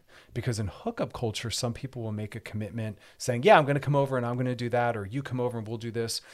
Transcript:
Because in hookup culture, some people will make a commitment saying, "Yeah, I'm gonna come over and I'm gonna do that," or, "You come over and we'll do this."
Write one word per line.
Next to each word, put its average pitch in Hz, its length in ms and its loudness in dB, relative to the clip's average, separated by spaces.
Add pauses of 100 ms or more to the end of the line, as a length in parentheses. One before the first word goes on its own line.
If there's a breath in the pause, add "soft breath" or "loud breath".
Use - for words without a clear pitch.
(340 loud breath)
Because 117 240 -2
in 107 100 0
hookup - 440 -6
culture, 113 380 -4
some 117 220 -2
people 123 300 -8
will 110 100 -4
make 104 220 -6
a 113 60 -8
commitment 107 580 -6 (180 loud breath)
saying, 120 260 -2
"Yeah, 196 160 12
I'm 151 60 6
gonna 143 160 2
come 143 160 2
over 135 200 2
and 120 100 0
I'm 120 100 -2
gonna 127 180 0
do 120 140 -4
that," 120 280 2
or, 101 100 -6
"You 127 160 -6
come 127 180 -4
over 123 180 -2
and 107 80 -6
we'll 113 120 -6
do 113 120 -8
this." 113 300 -4 (140 loud breath)